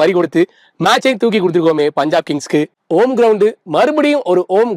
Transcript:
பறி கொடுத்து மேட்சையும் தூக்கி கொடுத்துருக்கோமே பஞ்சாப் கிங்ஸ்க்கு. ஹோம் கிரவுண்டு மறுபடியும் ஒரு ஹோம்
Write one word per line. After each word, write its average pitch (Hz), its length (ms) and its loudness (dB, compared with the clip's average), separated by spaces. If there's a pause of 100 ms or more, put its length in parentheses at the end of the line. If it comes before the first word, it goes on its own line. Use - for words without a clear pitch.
பறி 175 160 0
கொடுத்து 165 260 0 (440)
மேட்சையும் 254 360 0
தூக்கி 214 180 0
கொடுத்துருக்கோமே 160 460 0 (120)
பஞ்சாப் 156 300 -2
கிங்ஸ்க்கு. 151 340 -2 (320)
ஹோம் 254 260 2
கிரவுண்டு 214 280 2 (280)
மறுபடியும் 294 560 0
ஒரு 180 180 0
ஹோம் 220 240 0